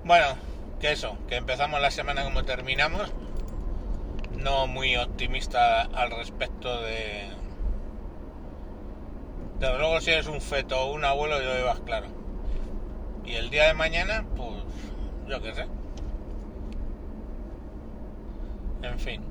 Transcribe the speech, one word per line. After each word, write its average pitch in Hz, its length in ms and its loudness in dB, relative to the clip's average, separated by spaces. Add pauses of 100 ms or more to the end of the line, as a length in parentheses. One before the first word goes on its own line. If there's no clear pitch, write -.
Bueno, 170 240 10 (520)
que 147 120 4
eso, 147 260 -2 (100)
que 123 100 0
empezamos 139 440 2
la 139 80 6
semana 139 340 0
como 135 200 2
terminamos. 135 680 2 (1300)
No 135 300 4
muy 131 300 2
optimista 123 840 4
al 120 300 0
respecto 120 680 -4
de, 110 460 -4 (2250)
desde 131 180 4
luego, 160 240 4
si 165 100 2
eres 156 160 4
un 147 140 -2
feto 131 380 0
o 135 140 0
un 151 120 0
abuelo, 143 360 4
yo 127 180 2
ibas 123 220 2
claro. 113 260 -2 (1160)
Y 117 100 -4
el 117 180 -2
día 151 140 8
de 160 80 10
mañana, 175 520 2 (100)
pues, - 280 -4 (640)
yo 120 140 -2
qué 110 120 -6
sé. 156 140 -4 (3250)
En 123 180 -2
fin. 117 320 -2